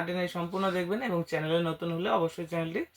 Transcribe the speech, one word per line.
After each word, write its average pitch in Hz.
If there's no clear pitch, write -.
টেনে 180
সম্পূর্ণ 180
দেখবেন 185
এবং 175
চ্যানেলে 160
নতুন 165
হলে 175
অবশ্যই 165
চ্যানেলটি 165